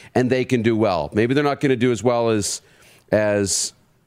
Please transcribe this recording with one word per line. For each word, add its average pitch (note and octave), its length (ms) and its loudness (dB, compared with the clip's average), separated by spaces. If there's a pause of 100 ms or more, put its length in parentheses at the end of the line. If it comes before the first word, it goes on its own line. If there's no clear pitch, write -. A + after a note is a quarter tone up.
(140)
and B2 160 2
they B2+ 140 0
can A#2+ 180 0
do A2+ 140 2
well. F2+ 360 0
Maybe A#2 220 2
they're D3 80 0
not C#3+ 180 -2
gonna C3+ 140 2
do B2 160 0
as A2 140 -2
well A#2+ 260 0
as, G#2 300 -2 (500)
as G#2 600 0 (340)